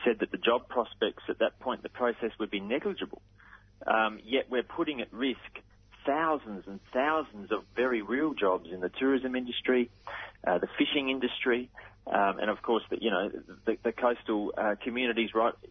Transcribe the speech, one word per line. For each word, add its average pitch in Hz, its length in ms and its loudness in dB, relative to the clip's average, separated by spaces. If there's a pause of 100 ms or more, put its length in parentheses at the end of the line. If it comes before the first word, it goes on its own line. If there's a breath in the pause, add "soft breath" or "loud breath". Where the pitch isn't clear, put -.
said 117 160 4
that - 100 0
the - 60 -6
job 117 320 2
prospects - 600 -2
at - 80 -6
that - 220 0
point 123 180 -4
in - 60 -14
the - 40 -10
process 117 500 -2
would 104 120 -4
be 101 100 -4
negligible. 139 640 -4 (640 soft breath)
Um, 110 360 2
yet 117 280 -2
we're 120 140 0
putting 151 360 -4
at - 140 -8
risk 120 240 -2 (680)
thousands 139 600 0
and 98 120 -12 (140)
thousands 131 600 0
of 98 120 0 (100)
very 120 280 2
real 131 320 0
jobs 92 360 2
in 92 100 -8
the 90 100 -2
tourism 131 440 2
industry, 123 560 0 (560 loud breath)
uh, 87 120 4
the - 100 0 (100)
fishing 139 300 2
industry, 123 600 0 (360 loud breath)
um, 98 320 2
and 107 120 2
of 101 120 -2
course, - 280 2
the, - 100 -2
you 110 100 0
know, 95 200 2 (340)
the, 113 180 0
the 117 100 2
coastal, 117 640 0
uh, 104 240 2
communities 117 520 0
right, 113 200 4 (160)